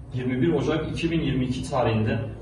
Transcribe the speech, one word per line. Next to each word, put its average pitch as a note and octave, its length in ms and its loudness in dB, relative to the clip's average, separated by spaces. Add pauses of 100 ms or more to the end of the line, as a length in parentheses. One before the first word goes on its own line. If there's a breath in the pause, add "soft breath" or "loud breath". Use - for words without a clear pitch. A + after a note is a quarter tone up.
(140)
yirmi B2+ 280 0
bir E3 120 6
Ocak D#3 380 0
iki E3 200 -2
bin E3 100 2
yirmi B2+ 240 0
iki - 240 -4
tarihinde A2 500 2 (220)